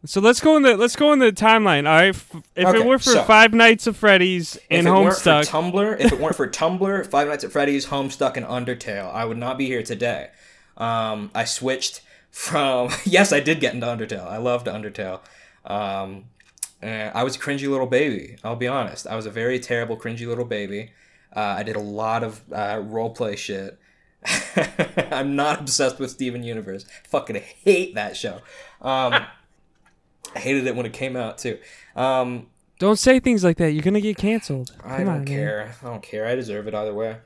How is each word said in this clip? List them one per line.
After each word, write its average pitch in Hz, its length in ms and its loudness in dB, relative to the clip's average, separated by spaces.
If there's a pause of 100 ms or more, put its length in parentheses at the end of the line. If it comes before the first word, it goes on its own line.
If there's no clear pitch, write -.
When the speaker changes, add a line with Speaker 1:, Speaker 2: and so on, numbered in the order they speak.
Speaker 1:
So 196 160 -2
let's 233 180 6
go 311 160 6
in 294 80 6
the, 240 140 8
let's 233 180 2
go 294 160 4
in 285 80 6
the 240 140 8
timeline. 214 520 4
All 156 80 4
right, 180 220 6
F-, - 180 -18
if 156 80 -16 (140)
it 180 120 2
Speaker 2:
Okay, 202 200 6
Speaker 1:
weren't 262 160 4
for 262 60 2
Speaker 2:
so 214 140 6
Speaker 1:
Five 220 300 8
Nights 226 320 6
at 220 120 -2
Freddy's 185 580 4
Speaker 2:
if - 60 -20 (100)
Speaker 1:
and 170 160 4
Speaker 2:
it 175 40 6
weren't 190 260 6
for - 120 2
Speaker 1:
Homestuck, 151 200 6
Speaker 2:
Tumblr, 185 500 -2
if 240 140 6
it 190 80 -4
weren't 160 160 -2
for - 100 -2
Tumblr, 190 600 -2
Five 147 200 2
Nights 147 160 -6
at 147 80 -10
Freddy's, 143 360 0
Homestuck, 139 500 -4
and 123 80 -8
Undertale, 120 680 -6
I 117 120 -4
would 113 120 -6
not 123 200 -6
be 139 80 -2
here 127 180 -4
today. 107 460 -6 (480)
Um, 110 580 -4
I 113 80 -2
switched - 560 -4 (320)
from 131 680 -2
<laughs> - 60 -12
yes, 190 300 4
I 143 80 4
did 151 180 0
get 127 140 -2
into 120 140 -6
Undertale. 110 380 -6
I 98 120 -10
loved 120 300 -2
Undertale. 98 520 -10 (460)
Um, 98 600 -6 (560)
and 107 320 -8
I 117 120 -2
was 135 100 -6
a - 40 -14
cringy 139 300 -6
little 131 180 -2
baby. 127 540 -2
I'll 113 140 -8
be 123 140 -4
honest. 127 360 -6
I 113 120 -8
was 110 80 -10
a 107 60 -10
very 117 280 -4
terrible, 117 380 -4
cringy 117 280 -10
little 120 200 -6
baby. 104 460 -8 (440)
Uh, 104 220 -2
I 104 60 -6
did 107 120 -6
a 104 60 -4
lot 110 420 -4
of, 110 180 -10 (120)
uh, 104 240 -4
roleplay 110 600 -6
shit. 98 400 -10 (460)
<laughs> - 880 -4
I'm 139 240 -2
not 147 240 -2
obsessed 131 400 -2
with 131 120 -8
Steven 120 320 -8
Universe. 101 420 -10 (240)
Fucking - 260 -4 (300)
hate 185 300 4
that 104 200 -6
show. 101 200 -8 (460)
Um, 131 320 0 (1200)
I - 40 -10
hated 131 280 -2
it 120 80 -4
when 120 100 -4
it 110 80 -10
came 131 220 -8
out, 117 220 -8
too. 117 200 -6 (380)
Um, 127 520 -2 (320)
Speaker 1:
Don't 202 200 2
say 262 200 6
things 226 240 0
like 170 140 4
that. 160 140 0
You're 151 120 -4
gonna 202 180 2
get 208 160 -4
canceled. 185 540 -4 (120)
Speaker 2:
I 131 140 -10
Speaker 1:
Come 185 80 -2
Speaker 2:
don't - 20 0
Speaker 1:
on, 165 120 -2
man. 139 60 -6
Speaker 2:
care. 113 560 -6
I 131 40 -18
don't 113 180 -12
care. 107 240 -8
I 120 80 -2
deserve 107 320 -8
it 104 80 -8
either 107 180 -6
way. 110 320 -6